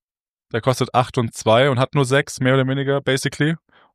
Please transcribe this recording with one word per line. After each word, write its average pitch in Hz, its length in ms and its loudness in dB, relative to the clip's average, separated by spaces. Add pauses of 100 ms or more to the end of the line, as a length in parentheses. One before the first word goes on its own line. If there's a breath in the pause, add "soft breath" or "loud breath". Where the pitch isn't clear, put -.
(520)
Der 117 80 -2
kostet 127 340 -2
acht 123 220 0
und 113 160 -2
zwei 131 380 2
und 120 80 -2
hat 131 160 -2
nur 143 100 2
sechs, 135 340 -2
mehr 127 160 2
oder 131 140 2
weniger, 139 320 -2
basically. 147 560 -2 (380 soft breath)